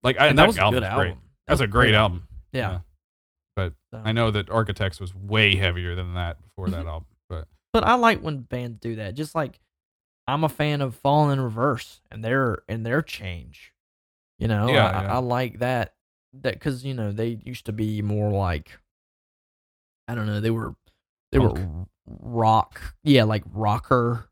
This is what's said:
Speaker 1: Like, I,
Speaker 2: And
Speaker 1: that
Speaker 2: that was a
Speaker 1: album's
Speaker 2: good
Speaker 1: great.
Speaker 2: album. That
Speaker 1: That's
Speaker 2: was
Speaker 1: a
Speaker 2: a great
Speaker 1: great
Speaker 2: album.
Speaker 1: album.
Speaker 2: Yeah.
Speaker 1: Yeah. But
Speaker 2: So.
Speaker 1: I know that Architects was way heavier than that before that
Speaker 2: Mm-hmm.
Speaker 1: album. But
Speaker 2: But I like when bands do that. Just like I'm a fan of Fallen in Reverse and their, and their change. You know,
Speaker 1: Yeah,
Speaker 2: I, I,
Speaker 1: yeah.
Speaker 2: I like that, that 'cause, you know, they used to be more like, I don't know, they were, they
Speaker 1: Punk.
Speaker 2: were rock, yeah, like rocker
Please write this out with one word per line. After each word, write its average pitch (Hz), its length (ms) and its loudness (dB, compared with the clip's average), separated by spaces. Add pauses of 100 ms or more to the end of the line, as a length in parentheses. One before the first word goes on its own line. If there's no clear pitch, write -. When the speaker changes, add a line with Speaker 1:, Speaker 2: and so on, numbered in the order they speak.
Speaker 1:
Like, 127 180 0
I, 147 60 8
Speaker 2:
And 147 120 4
Speaker 1:
that 156 40 8
Speaker 2:
that 185 60 8
was 214 100 0
a - 40 0
Speaker 1:
album's 107 200 4
Speaker 2:
good 98 120 -4
Speaker 1:
great. 107 140 0
Speaker 2:
album. - 140 -10
That - 80 -20 (160)
Speaker 1:
That's 147 80 2
Speaker 2:
was 135 60 0
Speaker 1:
a 127 40 2
Speaker 2:
a 107 40 -2
great 113 180 4
Speaker 1:
great 107 80 6
Speaker 2:
album. 107 240 4
Speaker 1:
album. - 100 -14 (240)
Speaker 2:
Yeah. 117 200 -4
Speaker 1:
Yeah. 90 60 -4 (760)
But 90 180 -2 (180)
Speaker 2:
So. 110 120 -14
Speaker 1:
I 110 60 0
know 113 220 2
that 101 180 -2
Architects 104 480 -2
was 92 160 -12
way 101 400 4
heavier 87 400 -2
than 90 200 -8
that 85 280 -6
before 92 280 -10
that 87 100 -6
Speaker 2:
Mm-hmm. 80 80 -8
Speaker 1:
album. 78 180 -12 (220)
But 78 180 -10 (260)
Speaker 2:
But 226 120 2
I 233 100 4
like 226 260 2
when 151 200 -6
bands 120 400 -10
do 117 160 -8
that. 104 180 -8
Just 151 220 -8
like 151 240 -6 (680)
I'm 143 160 0
a 156 60 2
fan 147 320 -2
of 131 160 -4
Fallen 143 420 2
in 131 60 -2
Reverse 120 560 -4 (100)
and 110 140 -12
their, 123 440 0
and 113 180 -6
their 131 160 0
change. 87 680 -12 (680)
You 113 80 0
know, 107 200 2
Speaker 1:
Yeah, 131 180 4
Speaker 2:
I, 95 40 2
I, 95 120 -2
Speaker 1:
yeah. 101 120 -2
Speaker 2:
I 123 40 0
like 123 420 -2
that, 123 340 -2 (460)
that 131 200 -4
'cause, 127 240 -4
you 135 100 -6
know, 107 180 -4
they 113 320 -4
used 120 220 -12
to 113 60 -6
be 107 300 -4
more 104 300 0
like, 90 460 -4 (1300)
I 120 80 -6
don't 107 100 -4
know, 104 140 -2
they 110 100 0
were, 113 240 -4 (560)
they - 80 2
Speaker 1:
Punk. 107 200 2
Speaker 2:
were 87 280 -8 (200)
rock, 110 1000 0
yeah, 139 200 8
like 107 280 0
rocker 113 800 0